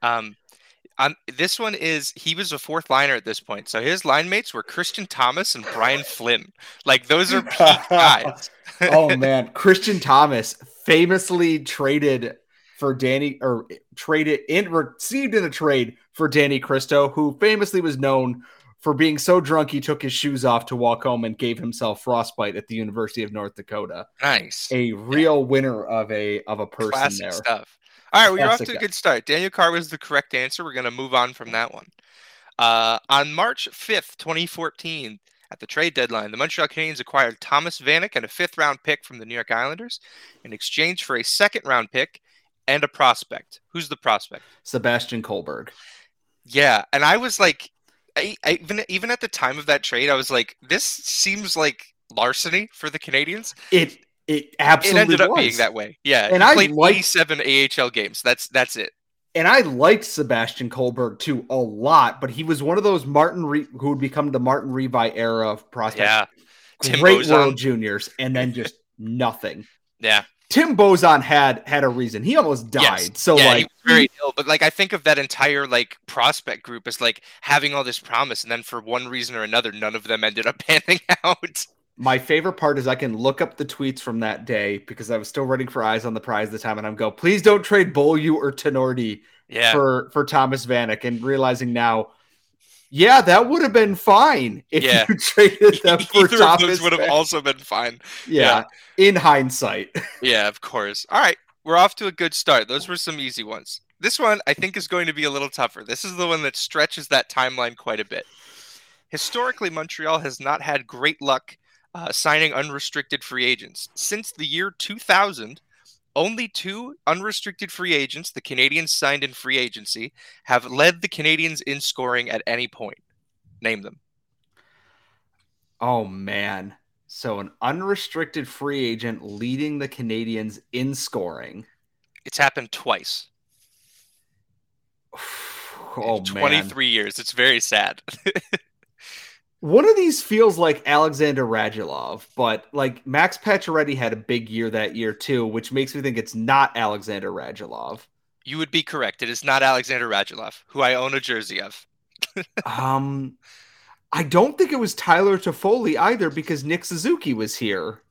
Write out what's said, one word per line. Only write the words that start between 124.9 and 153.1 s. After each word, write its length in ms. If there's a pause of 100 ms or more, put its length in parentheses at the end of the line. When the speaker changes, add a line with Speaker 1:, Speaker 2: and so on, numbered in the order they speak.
Speaker 2:
Oh, 240
man. 720 (320)
So 340
an 120 (100)
unrestricted 840
free 380
agent 400
leading 540
the 100
Canadiens 720 (120)
in 220
scoring. 720 (600)
Speaker 1:
It's 120
happened 340
twice. 560 (1900)
Speaker 2:
<sighs> 40 (800)
Oh, 220
Speaker 1:
In 160
Speaker 2:
man. 60
Speaker 1:
twenty-three 480
years. 300
It's 140
very 280
sad. 420 (220)
<laughs> 1400
Speaker 2:
One 280
of 80
these 260
feels 340
like 300
Alexander 580
Radulov, 800 (100)
but, 360
like, 320
Max 320
Pacioretty 600
had 160
a 40
big 320
year 220
that 240
year 180
too, 320
which 280
makes 240
me 40
think 160
it's 200
not 400
Alexander 560
Radulov. 760 (380)
Speaker 1:
You 140
would 120
be 140
correct. 380
It 60
is 140
not 220
Alexander 440
Radulov, 600
who 140
I 120
own 200
a 60
jersey 400
of. 300
<laughs> 540 (200)
Speaker 2:
Um, 720 (760)